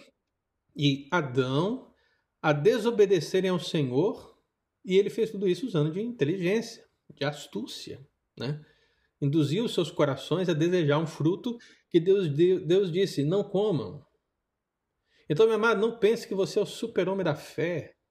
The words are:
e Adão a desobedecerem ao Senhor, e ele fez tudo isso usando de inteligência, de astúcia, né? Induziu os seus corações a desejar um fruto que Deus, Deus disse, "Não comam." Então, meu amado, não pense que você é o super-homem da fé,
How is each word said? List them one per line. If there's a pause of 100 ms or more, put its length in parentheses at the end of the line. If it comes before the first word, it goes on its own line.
(760)
e
Adão (500)
a
desobedecerem
ao
Senhor, (460)
e
ele
fez
tudo
isso
usando
de
inteligência, (280)
de
astúcia, (380)
né? (560)
Induziu
os
seus
corações
a
desejar
um
fruto (320)
que
Deus,
Deus
disse,
"Não
comam." (1300)
Então,
meu
amado,
não
pense
que
você
é
o
super-homem
da
fé, (160)